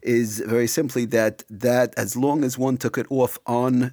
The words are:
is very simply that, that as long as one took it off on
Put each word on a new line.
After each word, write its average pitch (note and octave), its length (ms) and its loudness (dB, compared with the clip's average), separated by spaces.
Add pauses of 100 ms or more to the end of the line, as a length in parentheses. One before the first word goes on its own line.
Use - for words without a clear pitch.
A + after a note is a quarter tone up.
is A#2 380 0
very A2+ 300 0
simply C3 380 -2
that, A2 440 0
that A#2+ 460 0
as G#2+ 200 -4
long C#3+ 280 0
as B2+ 120 -2
one B2+ 200 0
took B2+ 200 -4
it B2+ 140 -4
off C3 340 0
on B2 480 2